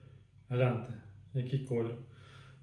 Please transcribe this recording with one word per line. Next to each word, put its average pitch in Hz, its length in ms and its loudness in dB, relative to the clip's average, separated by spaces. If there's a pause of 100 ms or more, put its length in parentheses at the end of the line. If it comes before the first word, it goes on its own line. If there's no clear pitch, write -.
(480)
Гляньте, 123 460 4 (400)
який 127 240 0
колір. 117 360 0 (680)